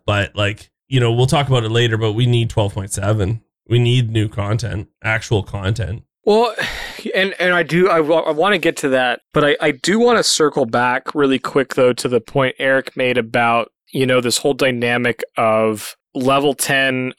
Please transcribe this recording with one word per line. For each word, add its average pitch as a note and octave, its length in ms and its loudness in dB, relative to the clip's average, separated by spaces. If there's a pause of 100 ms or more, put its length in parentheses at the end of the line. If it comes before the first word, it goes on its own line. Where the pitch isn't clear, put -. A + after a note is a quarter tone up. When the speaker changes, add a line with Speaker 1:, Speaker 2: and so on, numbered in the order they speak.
Speaker 1:
But, G2+ 320 -2
like, G2+ 340 -4 (180)
you C3 120 0
know, A#2 120 2
we'll B2 140 4
talk C#3+ 220 0
about B2+ 160 2
it A2 60 -4
later, A#2 260 2
but A2 160 0
we A#2+ 140 0
need A#2+ 240 0
twelve G2+ 240 -2
point G2 180 -8
seven. G2+ 500 -2 (240)
We A#2 120 2
need A#2+ 320 2
new G#2+ 180 -2
content, G#2 600 -6 (140)
actual A2 400 -2
content. F#2+ 600 -6 (220)
Speaker 2:
Well, A3 300 2 (600)
and, F#3+ 240 -2
and F3+ 160 0
I E3+ 80 2
do, E3 260 2
I E3 120 4
wa-, D#3+ 200 2
I D#3+ 120 0
wanna F3+ 260 2
get D#3 200 -2
to C#3+ 120 -2
that, B2+ 300 0 (120)
but D3+ 120 2
I, D3 160 2
I D#3 100 2
do E3 280 0
wanna A#3 240 4
circle D3 440 0
back B2 480 0
really C3+ 240 2
quick, - 360 -2
though, B2+ 200 4
to C3 140 -4
the A#2+ 120 -2
point C3 380 -2
Eric C3+ 380 -2
made B2+ 200 0
about, A#2 540 0 (220)
you C3 140 0
know, B2+ 140 2
this A#2+ 180 0
whole C#3+ 160 0
dynamic A#2+ 680 0 (140)
of A2 580 0 (200)
level C#3 400 0
ten C3 640 -2